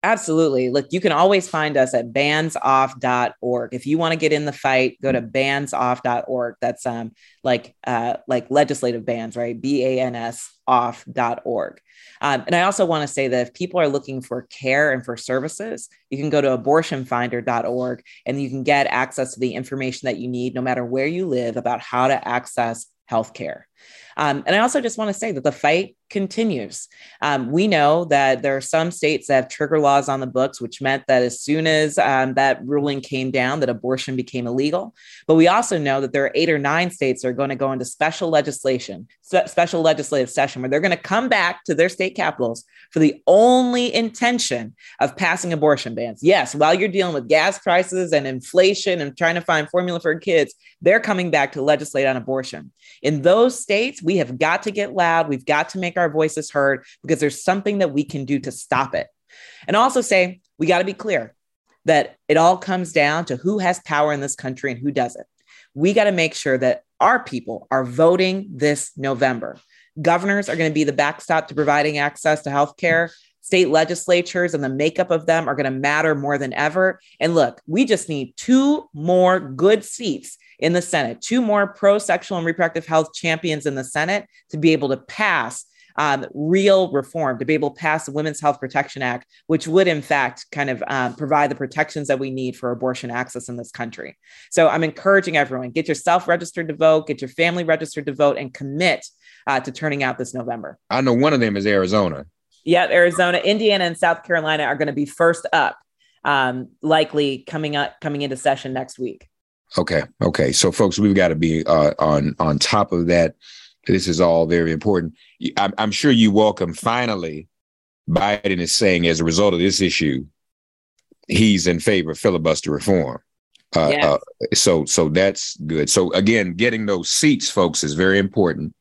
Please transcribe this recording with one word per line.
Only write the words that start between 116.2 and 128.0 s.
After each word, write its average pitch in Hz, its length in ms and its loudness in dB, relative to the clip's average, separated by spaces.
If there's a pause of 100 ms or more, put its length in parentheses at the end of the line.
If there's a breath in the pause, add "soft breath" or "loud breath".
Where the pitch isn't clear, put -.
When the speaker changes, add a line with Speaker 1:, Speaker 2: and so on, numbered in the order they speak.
Speaker 2:
welcome, 101 420 2
finally, 101 760 -4 (600)
Biden 98 500 0
is 85 140 -2
saying 90 340 4
as 82 120 2
a 82 60 0
result 92 280 2
of 85 60 0
this 95 220 2
issue, 73 440 0 (1000)
he's 95 400 4
in 85 140 0
favor 87 300 0
of 78 60 -8
filibuster 80 540 0
reform. 76 480 0 (560)
Uh, 78 160 4
Speaker 1:
Yes. 147 140 0
Speaker 2:
uh, 73 120 4 (360)
so, 82 320 2
so 80 240 2
that's 95 480 0
good. 76 320 -2
So 90 240 2
again, 101 400 2
getting 110 320 0
those 92 240 -4
seats, 147 400 2
folks, 87 340 0
is 73 100 -4
very 95 260 4